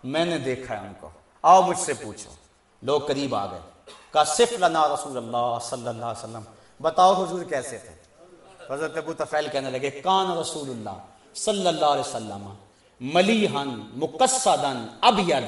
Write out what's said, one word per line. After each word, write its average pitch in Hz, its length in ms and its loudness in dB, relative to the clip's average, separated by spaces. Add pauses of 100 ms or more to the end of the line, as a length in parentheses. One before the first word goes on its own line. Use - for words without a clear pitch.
میں 151 220 0
نے 170 120 -2
دیکھا 127 440 -6
ہے 101 60 -12
ان 98 120 -14
کو، 78 100 -18 (320)
آؤ 185 200 10
مجھ 175 160 0
سے - 160 -2
پوچھو۔ - 380 -12 (500)
لوگ 139 200 2
قریب 139 340 -2
آ 101 100 0
گئے، 90 140 -10 (540)
کہا، 151 100 6
"صف 233 360 2
لنا 160 280 4
رسول 143 300 -4
اللہ 120 440 -2
صلی 120 260 -8
اللہ 113 180 -8
علیہ 113 180 -8
وسلم، 113 180 -12 (400)
بتاؤ 180 320 6
حضور 180 300 -2
کیسے 127 340 -6
تھے؟" - 160 -18 (800)
حضرت 156 240 -4
ابو 160 160 -6
طفیل 151 340 -2
کہنے 135 220 -4
لگے، 131 200 -4
"کان 185 480 0
رسول 151 320 -6
اللہ 104 340 -10 (320)
صلی 202 320 0
اللہ 156 180 2
علیہ 143 180 2
وسلم 101 500 -8 (460)
ملیحن 156 680 2 (240)
مقصدن 143 920 2 (140)
ابیض۔" 180 460 4